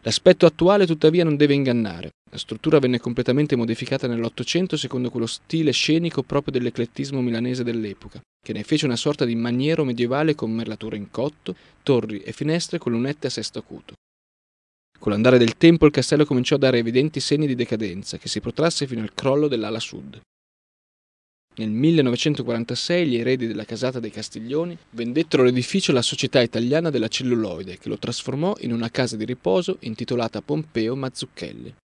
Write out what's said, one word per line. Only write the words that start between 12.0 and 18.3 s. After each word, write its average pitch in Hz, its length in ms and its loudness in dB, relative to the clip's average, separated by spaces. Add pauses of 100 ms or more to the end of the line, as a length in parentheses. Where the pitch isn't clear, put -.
e - 120 -12
finestre 165 460 -4
con 123 160 -2
lunette 135 340 -2
a - 20 0
sesto - 300 -8
acuto. - 360 -18 (1000)
Con - 140 -2
l'andare 120 260 6
del 113 200 4
tempo 165 280 6
il 147 60 8
castello 147 340 2
cominciò 131 300 0
a 139 40 2
dare 127 180 4
evidenti 127 420 0
segni 147 260 0
di 131 100 0
decadenza, 107 640 -4
che - 120 -12
si 107 100 -4